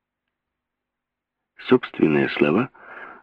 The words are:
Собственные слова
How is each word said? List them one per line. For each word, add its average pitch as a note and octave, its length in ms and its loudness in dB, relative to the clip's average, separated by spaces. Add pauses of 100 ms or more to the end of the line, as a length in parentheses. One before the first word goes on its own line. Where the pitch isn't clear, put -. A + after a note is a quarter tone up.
(1700)
Собственные D2+ 600 2
слова E2+ 400 0 (540)